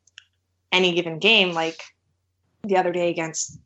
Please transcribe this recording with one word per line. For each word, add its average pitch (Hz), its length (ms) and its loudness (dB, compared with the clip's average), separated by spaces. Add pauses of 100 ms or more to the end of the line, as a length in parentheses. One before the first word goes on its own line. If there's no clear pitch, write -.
(720)
any 185 220 4
given 165 240 -2
game. 190 360 2
Like 165 280 -4 (800)
the 196 160 0
other 180 140 2
day 175 180 0
against 160 560 -6